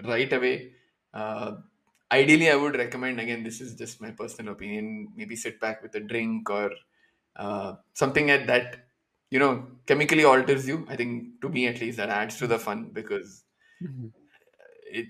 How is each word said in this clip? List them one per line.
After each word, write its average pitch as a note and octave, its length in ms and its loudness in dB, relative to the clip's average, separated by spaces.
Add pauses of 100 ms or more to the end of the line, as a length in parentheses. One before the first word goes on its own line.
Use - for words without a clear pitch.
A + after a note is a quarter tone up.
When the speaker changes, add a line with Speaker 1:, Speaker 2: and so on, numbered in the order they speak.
Speaker 1:
right B2 280 0
away. B2+ 400 0 (420)
Uh, G#2+ 420 -6 (540)
ideally, D#3 400 8
I C#3+ 60 8
would C#3+ 200 2
recommend, B2 440 -4
again, A#2 240 -6
this A2 160 -10
is B2 160 -14
just A2+ 240 -14
my G#2+ 100 -12
personal G#2+ 440 -10
opinion, G#2+ 600 -8
maybe G#2+ 220 -12
sit A2+ 240 -10
back A2 220 -4
with - 120 -12
a G#2+ 60 -6
drink A2+ 500 -4
or, G#2 200 0 (680)
uh, G2+ 380 -8 (180)
something C#3+ 380 2
at C3+ 180 4
that, B2 280 2 (540)
you C3 80 0
know, C3 280 2 (200)
chemically D3+ 380 6
alters C3 420 6
you. D#3 220 -4
I A#2+ 80 -8
think, A#2+ 460 -6
to C#3+ 80 -6
me B2 180 0
at A#2 120 -4
least, A#2 180 -6
that G#2 100 -2
adds A2 300 -2
to B2 100 -2
the A2+ 100 2
fun - 340 -6
because G3+ 520 -8 (400)
Speaker 2:
Mm-hmm. B2+ 220 -12 (840)
Speaker 1:
it, A2+ 200 -8